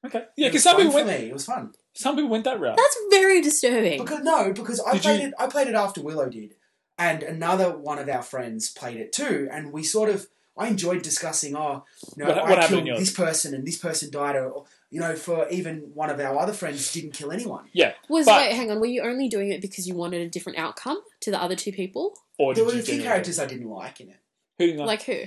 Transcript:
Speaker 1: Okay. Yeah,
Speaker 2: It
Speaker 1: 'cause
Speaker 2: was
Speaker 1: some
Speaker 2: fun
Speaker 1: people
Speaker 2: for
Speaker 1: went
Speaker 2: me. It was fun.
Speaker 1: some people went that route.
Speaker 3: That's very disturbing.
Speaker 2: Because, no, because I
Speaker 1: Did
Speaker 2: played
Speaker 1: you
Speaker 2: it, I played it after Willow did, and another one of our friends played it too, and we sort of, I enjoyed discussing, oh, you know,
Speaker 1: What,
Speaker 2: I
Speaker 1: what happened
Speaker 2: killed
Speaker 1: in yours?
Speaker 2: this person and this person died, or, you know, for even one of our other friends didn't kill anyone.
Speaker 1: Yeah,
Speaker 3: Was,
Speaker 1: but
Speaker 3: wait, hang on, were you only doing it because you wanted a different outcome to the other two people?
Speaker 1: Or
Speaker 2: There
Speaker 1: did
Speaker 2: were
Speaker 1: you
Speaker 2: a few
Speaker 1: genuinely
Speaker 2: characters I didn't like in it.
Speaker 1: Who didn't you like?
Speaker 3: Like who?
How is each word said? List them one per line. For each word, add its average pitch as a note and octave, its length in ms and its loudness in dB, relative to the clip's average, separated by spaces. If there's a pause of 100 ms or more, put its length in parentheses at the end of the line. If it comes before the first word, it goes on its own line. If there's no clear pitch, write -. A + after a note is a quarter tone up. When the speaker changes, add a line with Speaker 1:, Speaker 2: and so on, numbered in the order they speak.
Speaker 1:
Okay. A#3 200 -6 (100)
Yeah, C#4+ 120 2
Speaker 2:
It - 20 4
Speaker 1:
'cause - 60 0
Speaker 2:
was - 80 6
Speaker 1:
some F4 100 10
Speaker 2:
fun G4 120 8
Speaker 1:
people D4 140 6
Speaker 2:
for C#4+ 60 2
Speaker 1:
went D3+ 160 -2
Speaker 2:
me. A2+ 80 -8
It B2+ 40 -8
was C#3 120 -8
fun. - 280 -6 (220)
Speaker 1:
some C#4+ 200 -2
people C#4+ 140 0
went A3 140 0
that B3+ 160 0
route. B2+ 160 0
Speaker 3:
That's C#5 220 6 (120)
very F#4+ 320 8
disturbing. A#3+ 600 2
Speaker 2:
Because, D4 200 -4
no, C4 280 4
because A#3 300 -4
I - 120 2
Speaker 1:
Did - 80 2
Speaker 2:
played D4 200 4
Speaker 1:
you C#4 80 -4
Speaker 2:
it, - 100 -10
I C4 80 0
played C4+ 200 0
it A3 80 -2
after G3 260 0
Willow D3 280 -2
did, G#2+ 260 -14 (420)
and D#3+ 260 0
another E3+ 540 0
one C#3+ 220 -6
of C#3 100 -6
our B2+ 120 -2
friends A#2 480 -8
played A#2+ 280 -10
it A2 160 -8
too, G3 380 -2
and D3+ 200 -10
we D3+ 120 -8
sort G#3+ 260 2
of, F#3+ 180 -2 (300)
I G#3+ 100 -4
enjoyed F3+ 360 0
discussing, D3+ 520 -4
oh, C#3+ 300 -4 (320)
you D3 60 -6
know, D3 60 2
Speaker 1:
What, D3+ 80 4
Speaker 2:
I G3 40 2
Speaker 1:
what - 80 0
happened F3 180 8
Speaker 2:
killed F#3 140 6
Speaker 1:
in D#3 60 -4
yours? A#2 120 -2
Speaker 2:
this F#3 140 0
person D#3+ 420 0
and C3+ 100 -6
this E3 120 -4
person D#3 340 -4
died, C#3+ 240 -2
or, B2+ 300 -4 (240)
you D#3 100 -8
know, E3 160 -2
for D#3+ 340 -2
even D#3+ 440 -4
one D3+ 160 -2
of C#3 100 -4
our C#3 180 -2
other F#3 160 0
friends C#3+ 380 -6
didn't D3+ 220 -8
kill D3 180 -10
anyone. G#3+ 420 -8
Speaker 1:
Yeah, E3+ 200 0 (160)
Speaker 3:
Was, D#4 160 2
Speaker 1:
but C#4+ 160 10
Speaker 3:
wait, A3+ 140 2
hang A3+ 160 -4
on, G#3+ 100 -2
were A3+ 60 2
you B3 160 -4
only B3 260 -2
doing G3+ 240 -2
it F#3 80 -6
because F#3+ 260 -10
you F#3 80 -6
wanted F3 260 -4
a E3+ 80 -6
different F3 300 -8
outcome C#4 420 -6 (200)
to G#3+ 100 -4
the F3+ 100 -2
other F3+ 140 -2
two F#3+ 160 -6
people? G3 420 -6 (240)
Speaker 1:
Or C3+ 160 4
Speaker 2:
There A3+ 120 4
Speaker 1:
did - 20 2
Speaker 2:
were A#3+ 60 0
Speaker 1:
you A#3+ 60 -2
Speaker 2:
a - 40 -4
few - 120 -2
Speaker 1:
genuinely - 140 -4
Speaker 2:
characters F3+ 300 0
I C#3 60 -2
didn't A#2+ 240 -10
like G2+ 320 -14
in F#2+ 80 -20
it. - 80 -20 (400)
Speaker 1:
Who F3 80 2
didn't D#3+ 160 0
you C#3+ 40 -4
like? G#3+ 220 -2
Speaker 3:
Like A3+ 100 -4
who? - 100 -8